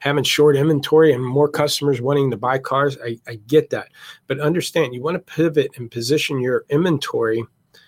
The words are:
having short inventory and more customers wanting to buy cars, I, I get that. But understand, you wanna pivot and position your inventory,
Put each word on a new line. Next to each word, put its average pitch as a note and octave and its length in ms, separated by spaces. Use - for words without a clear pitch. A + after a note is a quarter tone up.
having C#3+ 240
short D3 320
inventory D3+ 560
and B2+ 100
more C3+ 240
customers C#3+ 540
wanting C#3 280
to A2+ 80
buy B2+ 200
cars, C3+ 440
I, A#2 240
I A#2+ 100
get D3 220
that. G#2+ 180
But C3+ 140
understand, D3+ 520
you B2 80
wanna E3 180
pivot D#3 580
and B2 120
position C3 520
your B2 280
inventory, B2+ 760